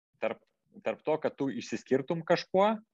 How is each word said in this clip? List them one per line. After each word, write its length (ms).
tarp, 180
tarp 240
to, 160
kad 160
tu 140
išsiskirtum 720
kažkuo, 460